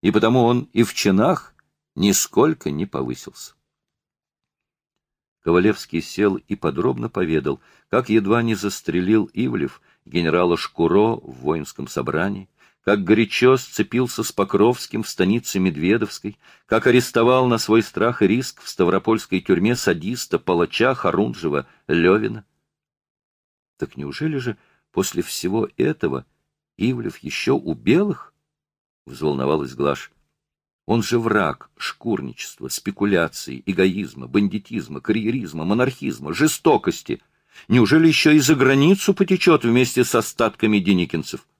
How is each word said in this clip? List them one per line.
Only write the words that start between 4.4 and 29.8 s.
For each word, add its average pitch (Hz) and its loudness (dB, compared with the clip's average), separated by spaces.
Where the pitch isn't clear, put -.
Ковалевский 87 2
сел 101 0
и - -8
подробно 113 -4
поведал, 78 -2
как 123 -2
едва 110 2
не 113 -2
застрелил 95 -2
Ивлев 110 -4
генерала 85 0
Шкуро 98 0
в - -16
воинском 71 -6
собрании, 95 -6
как 208 2
горячо 127 4
сцепился 120 -4
с - -8
Покровским 110 0
в - -12
станице 101 -2
Медведовской, 92 -2
как 110 0
арестовал 123 2
на 117 2
свой 110 2
страх 117 -2
и 104 4
риск 120 0
в - -18
ставропольской 95 0
тюрьме 98 0
садиста, 92 -4
палача 92 0
Харунжева 82 -2
Лёвина. 104 2
«Так - -10
неужели 135 -6
же 123 -6
после - -4
всего 101 -4
этого 85 -4
Ивлев 113 -4
ещё - -4
у 82 -4
белых?» — 175 -2
взволновалась 69 -2
Глаш. 69 -2